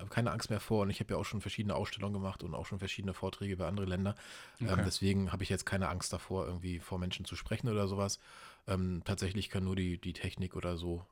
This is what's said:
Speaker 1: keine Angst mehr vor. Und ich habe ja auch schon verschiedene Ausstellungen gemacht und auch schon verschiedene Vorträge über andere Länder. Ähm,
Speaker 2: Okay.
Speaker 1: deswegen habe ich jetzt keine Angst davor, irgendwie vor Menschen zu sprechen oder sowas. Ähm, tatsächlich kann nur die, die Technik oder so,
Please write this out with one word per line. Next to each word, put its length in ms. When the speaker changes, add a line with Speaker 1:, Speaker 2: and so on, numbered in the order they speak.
Speaker 1:
keine 200
Angst 200
mehr 100
vor. 220
Und 80
ich 100
habe 140
ja 40
auch 60
schon 160
verschiedene 340
Ausstellungen 400
gemacht 300
und 100
auch 120
schon 120
verschiedene 360
Vorträge 400
über 120
andere 200
Länder. 280
Ähm, 80
Speaker 2:
Okay. 160
Speaker 1:
deswegen 480
habe 100
ich 60
jetzt 180
keine 220
Angst 240
davor, 340
irgendwie 320
vor 220
Menschen 240
zu 100
sprechen 340
oder 200
sowas. 320
Ähm, 360
tatsächlich 460
kann 140
nur 120
die, 220
die 140
Technik 420
oder 220
so, 360